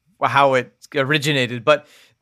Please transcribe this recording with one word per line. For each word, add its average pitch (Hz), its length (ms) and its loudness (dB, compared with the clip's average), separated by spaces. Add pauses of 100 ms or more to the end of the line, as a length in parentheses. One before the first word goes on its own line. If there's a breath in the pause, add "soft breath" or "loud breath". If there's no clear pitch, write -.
(220)
how 135 340 2
it 123 180 -4 (220)
originated, 135 680 -2
but 147 240 0 (340 soft breath)